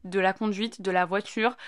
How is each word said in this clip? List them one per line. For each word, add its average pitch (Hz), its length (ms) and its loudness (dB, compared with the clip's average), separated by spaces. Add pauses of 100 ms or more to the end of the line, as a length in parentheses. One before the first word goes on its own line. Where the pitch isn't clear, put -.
de 185 140 -2
la 190 140 4
conduite, 214 480 -4
de 190 100 -2
la 180 140 4
voiture. 214 640 -2